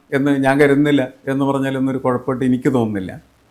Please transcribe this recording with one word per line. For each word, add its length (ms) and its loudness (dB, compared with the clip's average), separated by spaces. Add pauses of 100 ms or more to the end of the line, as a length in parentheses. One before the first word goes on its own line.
(160)
എന്ന് 160 0 (120)
ഞാൻ 160 4
കരുതുന്നില്ല 420 4 (300)
എന്ന് 160 -2
പറഞ്ഞാലൊന്നും 460 -2
ഒരു 100 -6
കുഴപ്പമായിട്ട് 460 -2
എനിക്ക് 260 0
തോന്നുന്നില്ല. 360 -2 (380)